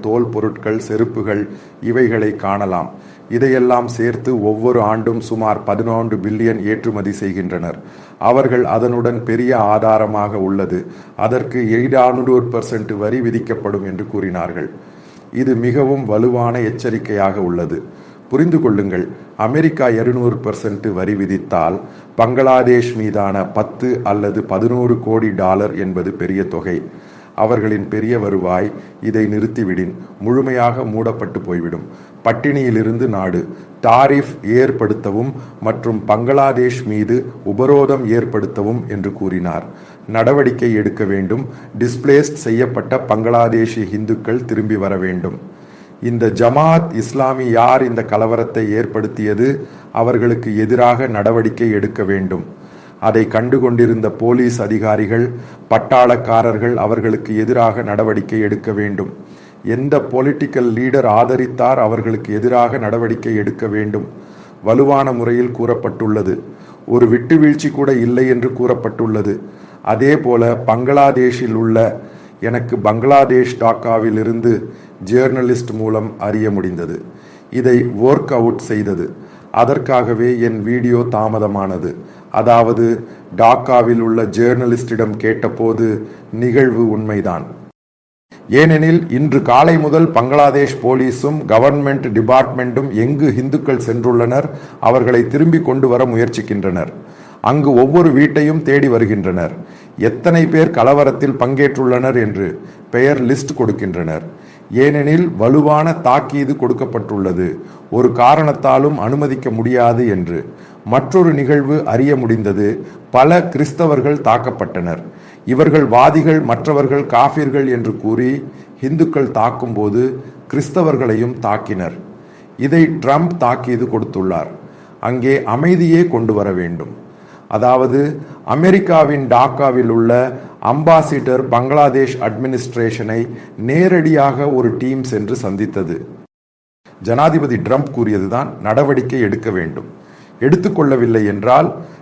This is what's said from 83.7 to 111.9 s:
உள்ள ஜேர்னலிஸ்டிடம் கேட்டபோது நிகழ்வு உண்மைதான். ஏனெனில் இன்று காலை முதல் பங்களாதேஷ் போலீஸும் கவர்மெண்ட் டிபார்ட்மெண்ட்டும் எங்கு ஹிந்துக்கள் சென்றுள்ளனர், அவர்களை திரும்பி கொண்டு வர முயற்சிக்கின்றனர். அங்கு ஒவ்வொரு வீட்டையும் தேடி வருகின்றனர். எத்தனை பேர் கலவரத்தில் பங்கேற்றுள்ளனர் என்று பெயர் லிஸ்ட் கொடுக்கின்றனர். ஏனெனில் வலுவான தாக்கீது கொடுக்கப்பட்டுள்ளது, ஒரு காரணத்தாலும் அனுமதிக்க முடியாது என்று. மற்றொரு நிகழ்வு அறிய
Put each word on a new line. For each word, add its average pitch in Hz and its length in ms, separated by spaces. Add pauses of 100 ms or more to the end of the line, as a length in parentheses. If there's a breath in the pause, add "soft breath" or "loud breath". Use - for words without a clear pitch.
உள்ள 113 140 (160)
ஜேர்னலிஸ்டிடம் 117 800
கேட்டபோது 113 680 (460 loud breath)
நிகழ்வு 120 580
உண்மைதான். 104 540 (1040 loud breath)
ஏனெனில் 160 520 (100)
இன்று 135 320
காலை 151 360
முதல் 156 380
பங்களாதேஷ் 135 640
போலீஸும் 131 640
கவர்மெண்ட் 139 680
டிபார்ட்மெண்ட்டும் 127 800 (140)
எங்கு 143 280
ஹிந்துக்கள் 127 540
சென்றுள்ளனர், 120 640 (320 loud breath)
அவர்களை 120 460
திரும்பி 160 360
கொண்டு 135 260
வர 123 160
முயற்சிக்கின்றனர். 101 880 (500 loud breath)
அங்கு 143 320
ஒவ்வொரு 147 380
வீட்டையும் 151 500
தேடி 139 260
வருகின்றனர். 98 640 (540 loud breath)
எத்தனை 165 380
பேர் - 320
கலவரத்தில் 135 640
பங்கேற்றுள்ளனர் 131 800
என்று 98 280 (420 loud breath)
பெயர் 135 320
லிஸ்ட் 135 360
கொடுக்கின்றனர். 87 640 (460 loud breath)
ஏனெனில் 147 640
வலுவான 151 560
தாக்கீது 143 640
கொடுக்கப்பட்டுள்ளது, 107 1040 (320 loud breath)
ஒரு 120 180
காரணத்தாலும் 139 920
அனுமதிக்க 131 520
முடியாது 120 580
என்று. 87 440 (320 loud breath)
மற்றொரு 139 500
நிகழ்வு 143 520
அறிய 135 300